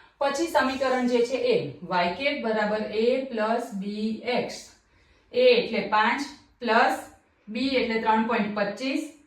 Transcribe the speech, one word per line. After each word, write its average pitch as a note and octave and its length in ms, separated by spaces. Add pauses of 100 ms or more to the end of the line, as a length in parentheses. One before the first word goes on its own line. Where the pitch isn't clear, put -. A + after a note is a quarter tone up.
(200)
પછી C#4+ 260
સમીકરણ C4 600
જે A#3+ 100
છે A#3+ 180
એ, F#3+ 360 (100)
વાય F3+ 320
કેપ C#4+ 280
બરાબર G#3+ 400
એ A#3+ 420
પ્લસ A3+ 500
બી G#3 500
એક્સ. - 460 (600)
એ B3 140
એટલે A3 340
પાંચ G#3+ 400 (400)
પ્લસ - 400 (480)
બી B3+ 200
એટલે A3+ 320
ત્રણ A3+ 280
પોઇન્ટ G#3 260
પચીસ A3+ 540 (180)